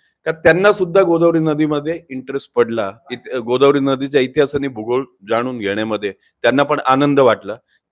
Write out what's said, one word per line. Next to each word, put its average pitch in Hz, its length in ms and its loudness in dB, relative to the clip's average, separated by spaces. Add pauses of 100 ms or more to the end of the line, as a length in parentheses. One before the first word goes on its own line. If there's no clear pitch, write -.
(260)
का 160 60 -2
त्यांना 170 400 4
सुद्धा 190 300 0
गोदावरी 170 380 2
नदीमध्ये 156 680 -2
इंटरेस्ट 135 440 -10
पडला, 113 380 0 (200)
इत-, 123 260 -10
गोदावरी 127 420 2
नदीचा 139 400 -2
इतिहास 131 360 0
आणि 139 120 -6
भूगोल 123 380 -4 (240)
जाणून 120 300 -2
घेण्यामध्ये 104 520 -4
त्यांना 123 520 -2
पण 143 160 -2
आनंद 139 400 2
वाटला. 107 360 2 (360)